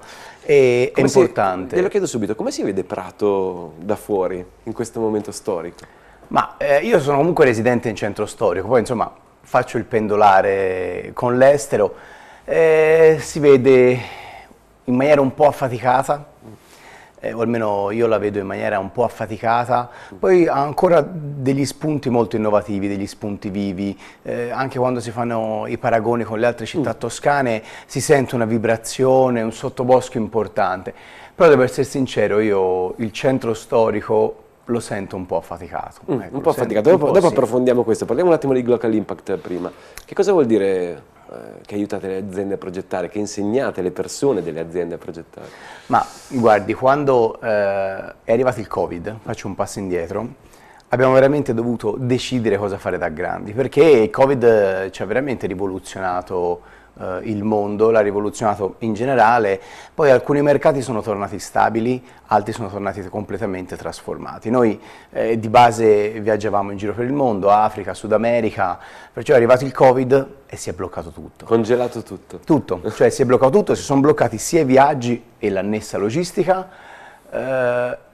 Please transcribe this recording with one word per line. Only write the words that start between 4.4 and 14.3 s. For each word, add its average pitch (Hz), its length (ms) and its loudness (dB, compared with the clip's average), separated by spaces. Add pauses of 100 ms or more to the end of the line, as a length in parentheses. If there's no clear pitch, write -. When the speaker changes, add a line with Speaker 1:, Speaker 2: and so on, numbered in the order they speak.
Speaker 2:
in 113 100 -10
questo 117 260 -8
momento 107 300 -2
storico? 87 480 -8 (500)
Speaker 1:
Ma, - 300 -2
eh, 143 220 2
io 208 200 2
sono 139 160 0
comunque 160 300 4
residente 117 420 2
in 104 80 -4
centro 104 300 -4
storico, 95 420 -2
poi 127 120 4
insomma 110 300 -4 (300)
faccio - 380 -2
il 104 60 -4
pendolare 98 1300 2
con 123 240 -2
l'estero, 131 560 4 (500)
eh, 160 760 6
si 151 200 -8
vede 127 580 6 (840)